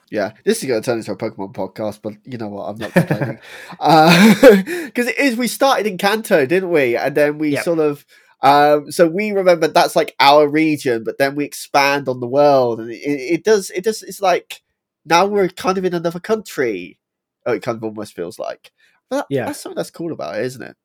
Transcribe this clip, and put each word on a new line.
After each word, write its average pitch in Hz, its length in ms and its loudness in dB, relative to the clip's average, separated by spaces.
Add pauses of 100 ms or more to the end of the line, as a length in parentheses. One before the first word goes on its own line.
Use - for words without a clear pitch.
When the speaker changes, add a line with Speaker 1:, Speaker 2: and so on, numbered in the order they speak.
(100)
Speaker 1:
Yeah, 104 220 -4 (120)
this 123 180 -2
is 131 60 -6
gonna 113 140 -2
turn 120 160 -4
into 104 140 -8
a 98 40 -10
Pokemon 101 380 -10
podcast, 101 480 -8
but 107 120 -10 (100)
you 131 140 -14
know 107 100 -10
what? 101 160 -12
I'm 104 140 -12
not 107 140 -12
Speaker 2:
<laughs> - 20 -2
Speaker 1:
complaining. - 440 -2 (400)
Uh, 165 560 6 (560)
<laughs> - 40 -18
'cause 240 120 -4
it - 120 -4
is, 262 180 0
we 247 100 -2
started 254 400 0
in 185 120 -6
Kanto, 202 480 0
didn't 180 240 -2
we? 131 260 2
And 143 180 -4
then 147 240 0
we 151 120 -2
Speaker 2:
Yep. 135 140 -2
Speaker 1:
sort 170 140 -2
of, 147 260 -2 (380)
um, 147 500 4
so 170 160 4
we 208 240 -4
remember 180 360 2
that's, 151 280 0
like, - 240 -2
our 147 260 6
region, 143 560 0
but 110 140 -8
then 139 180 0
we 143 120 -4
expand 139 640 -2
on 127 120 -4
the 120 60 -8
world, 131 520 4
and 113 120 -12
it, 113 80 -12
it, 143 220 -4 (160)
it 151 80 -6
does, 208 260 2
it 185 140 -6
does, 220 180 -4
it's - 180 -16
like, 180 420 -2 (440)
now 170 200 4
we're 202 220 0
kind 190 300 -4
of 185 80 -4
in 175 80 -4
another 170 260 -6
country. 120 800 -6 (460)
Oh, 120 80 0
it 101 80 -4
kind 120 160 -4
of 113 60 -18
almost 107 300 -10
feels 87 240 -10
like. - 320 -12 (380)
But 269 220 -6
Speaker 2:
Yeah. 135 160 -4
Speaker 1:
that's 285 140 -8
something 359 160 -16
that's - 140 -8
cool 165 220 -10
about 78 240 -10
it, 113 80 -4
isn't 127 180 -10
it? 62 220 -18